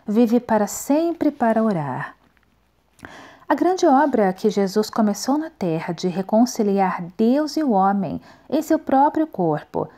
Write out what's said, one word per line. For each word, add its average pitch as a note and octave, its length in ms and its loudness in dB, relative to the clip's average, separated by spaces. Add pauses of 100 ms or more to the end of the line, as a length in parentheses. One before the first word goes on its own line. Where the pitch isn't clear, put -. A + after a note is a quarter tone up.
vive A#3 360 2
para G#3+ 260 0
sempre D#4 640 -2
para A3+ 320 0
orar. D3+ 540 -4 (1300)
A D4 60 2
grande F4+ 300 0
obra C4 480 2
que G#3+ 160 -2
Jesus G3+ 400 -2
começou A3 480 -2
na D#4+ 120 -6
terra E3 440 -4
de F#3 160 -4
reconciliar G3 920 0 (160)
Deus C#4 380 0
e D#4 80 -2
o C4+ 80 0
homem F#3+ 500 0 (280)
em D#4 120 -2
seu D#4 160 2
próprio D#4 480 2
corpo, D#3+ 640 -4 (100)